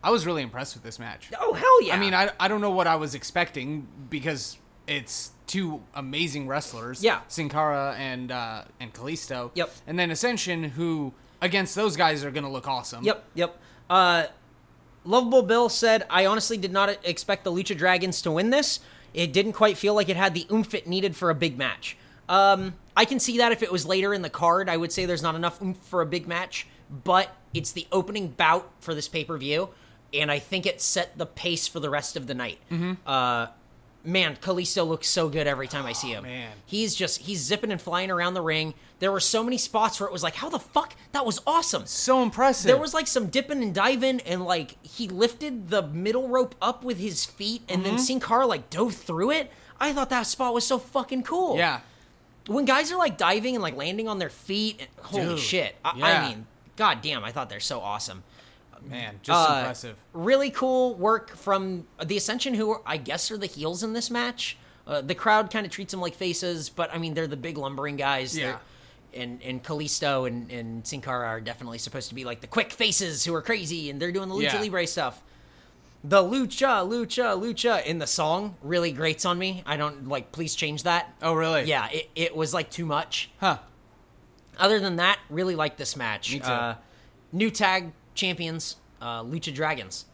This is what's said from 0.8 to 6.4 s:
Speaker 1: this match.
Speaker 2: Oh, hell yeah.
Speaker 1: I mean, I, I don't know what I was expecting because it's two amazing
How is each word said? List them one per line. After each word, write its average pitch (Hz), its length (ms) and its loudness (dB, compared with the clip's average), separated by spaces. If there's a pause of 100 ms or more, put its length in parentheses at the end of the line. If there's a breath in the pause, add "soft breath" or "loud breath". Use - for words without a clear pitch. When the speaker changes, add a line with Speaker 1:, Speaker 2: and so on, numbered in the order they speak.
Speaker 1:
this 113 140 -12
match. 117 320 -12 (100)
Speaker 2:
Oh, 403 140 2
hell 508 300 8
yeah. 175 120 2
Speaker 1:
I 190 40 2
mean, 196 160 2
I, 196 240 4
I 185 80 4
don't 208 140 2
know 208 100 0
what 180 160 4
I 165 80 6
was 151 180 -2
expecting 143 720 -4 (220)
because 143 480 -6 (300)
it's 143 440 -6 (140)
two 165 360 -4 (120)
amazing 143 540 -4